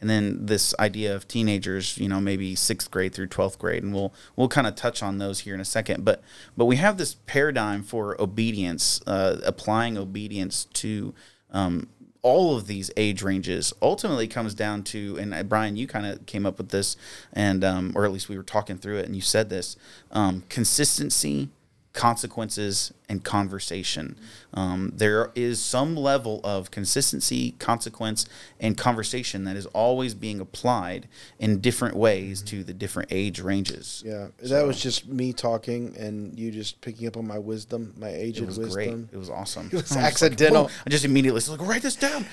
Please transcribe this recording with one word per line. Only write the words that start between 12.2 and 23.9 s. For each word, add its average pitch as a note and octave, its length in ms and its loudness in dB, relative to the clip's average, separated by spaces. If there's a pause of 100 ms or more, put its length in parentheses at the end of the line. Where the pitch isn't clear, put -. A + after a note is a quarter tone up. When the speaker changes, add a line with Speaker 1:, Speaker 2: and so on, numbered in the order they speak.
Speaker 1:
all D3+ 360 6
of G2+ 80 -4
these G2 320 -6
age G#2 240 2
ranges F#2+ 500 0 (120)
ultimately C#3+ 440 2
comes A2 280 -4
down G#2+ 260 -4
to, G2+ 380 -8
and, G#2 120 -4
uh, D#2+ 120 -4
Brian, G#2 340 0
you B2+ 100 -4
kinda G2+ 380 -6
came G2+ 180 -4
up F#2+ 140 -2
with F#2+ 120 -8
this, G2 280 0 (340)
and, F#2+ 320 2
um, F#2 320 0
or G2+ 80 4
at G#2 80 4
least F#2+ 180 -6
we G#2 60 -6
were F#2+ 80 -8
talking G2+ 360 -4
through G#2 180 -6
it, F#2+ 80 -4
and G2 100 -6
you F#2+ 60 -4
said G#2+ 300 2
this, F2+ 240 -6 (360)
um, F#2+ 380 4
consistency, C#3+ 1000 2 (600)
consequences, G#2 840 -2 (160)
and G2 140 -4
conversation. F#2 920 -4 (380)